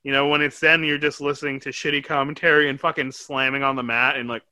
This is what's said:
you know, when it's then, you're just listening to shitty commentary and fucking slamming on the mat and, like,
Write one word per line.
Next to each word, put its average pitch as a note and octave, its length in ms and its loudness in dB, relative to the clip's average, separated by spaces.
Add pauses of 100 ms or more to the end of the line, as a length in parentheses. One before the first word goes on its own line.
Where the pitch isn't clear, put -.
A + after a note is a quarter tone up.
you C#3 80 -6
know, C#3 160 2
when D3 140 2
it's D3 180 -2
then, D#3+ 240 4
you're D3 160 0
just D3 220 -2
listening C#3+ 400 -4
to - 80 -10
shitty C#3+ 340 -4
commentary D3 680 2
and C#3 100 -6
fucking D3 320 -2
slamming C3+ 520 -2
on C3+ 120 2
the B2+ 60 -4
mat B2 340 0
and, A#2+ 140 -6
like, A2+ 220 -8